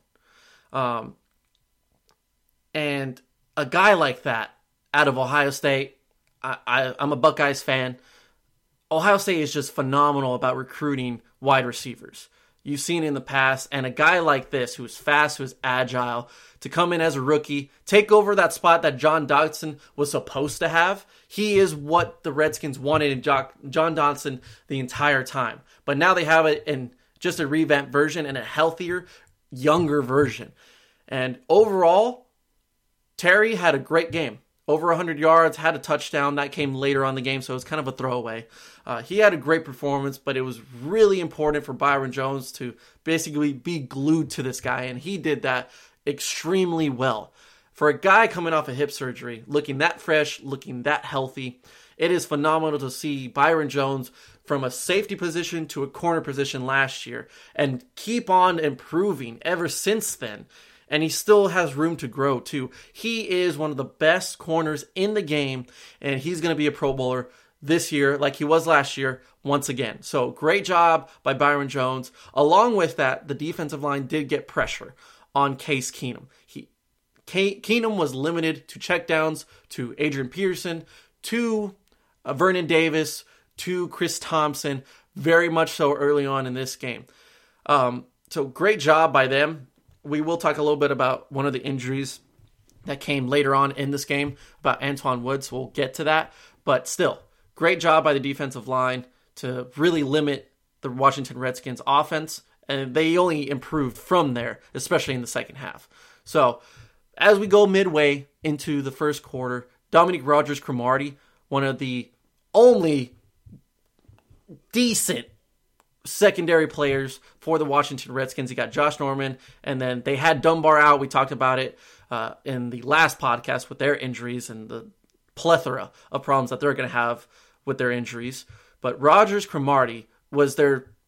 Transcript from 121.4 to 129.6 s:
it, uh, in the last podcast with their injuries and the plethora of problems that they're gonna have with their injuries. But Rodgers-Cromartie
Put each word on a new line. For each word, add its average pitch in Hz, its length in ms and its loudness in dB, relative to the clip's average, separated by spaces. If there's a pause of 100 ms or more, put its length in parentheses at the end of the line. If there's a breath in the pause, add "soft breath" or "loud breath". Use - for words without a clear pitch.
it, 131 200 -8 (320 soft breath)
uh, 113 220 -6 (100)
in 123 280 -6
the 120 100 -10
last 151 380 2
podcast 123 500 -2
with - 100 -14
their 143 160 0
injuries 120 540 -10
and 110 180 -16
the 117 220 -14 (460)
plethora 147 560 0 (200 soft breath)
of 139 120 -6
problems 135 260 2
that 127 100 -8
they're 143 140 0
gonna 131 160 -6
have 120 360 -2 (380 soft breath)
with 135 140 -4
their 123 120 0
injuries. 120 560 -8 (360 soft breath)
But 123 180 -4
Rodgers-Cromartie 143 1080 2 (220)